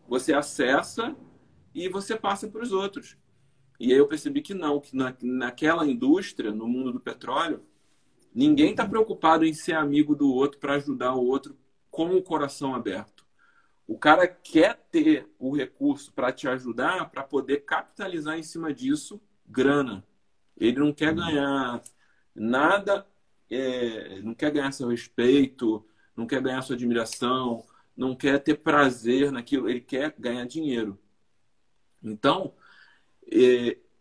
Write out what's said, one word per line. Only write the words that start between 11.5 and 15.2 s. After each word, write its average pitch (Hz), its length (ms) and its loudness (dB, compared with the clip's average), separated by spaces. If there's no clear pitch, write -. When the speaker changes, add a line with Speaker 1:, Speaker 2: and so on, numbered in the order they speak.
Speaker 1:
com 170 260 -2
o 185 60 2
coração 143 520 -4
aberto. 101 520 -8
O 107 120 -8
cara - 300 6
quer 175 480 2
ter 156 380 2